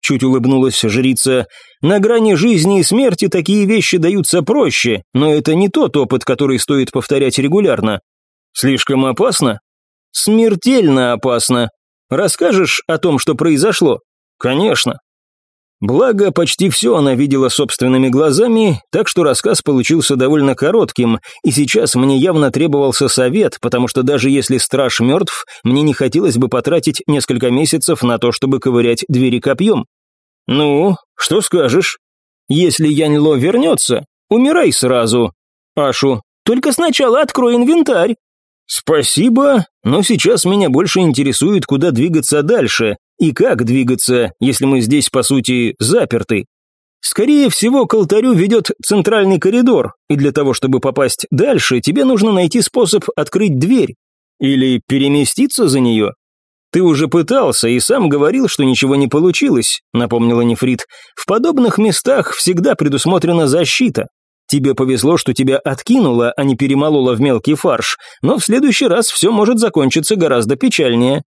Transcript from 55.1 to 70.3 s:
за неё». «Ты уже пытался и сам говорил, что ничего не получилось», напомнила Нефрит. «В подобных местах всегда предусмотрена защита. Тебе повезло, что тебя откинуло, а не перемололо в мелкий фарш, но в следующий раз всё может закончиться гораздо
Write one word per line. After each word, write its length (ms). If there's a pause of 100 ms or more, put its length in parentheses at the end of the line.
за 120
неё». 320 (600)
«Ты 100
уже 240
пытался 600
и 100
сам 300
говорил, 400
что 160
ничего 320
не 100
получилось», 760 (100)
напомнила 480
Нефрит. 460 (280)
«В 120
подобных 500
местах 560
всегда 420
предусмотрена 720
защита. 600 (400)
Тебе 280
повезло, 420
что 160
тебя 260
откинуло, 800
а 80
не 120
перемололо 580
в 60
мелкий 340
фарш, 420 (260)
но 160
в 60
следующий 420
раз 200
всё 260
может 260
закончиться 580
гораздо 400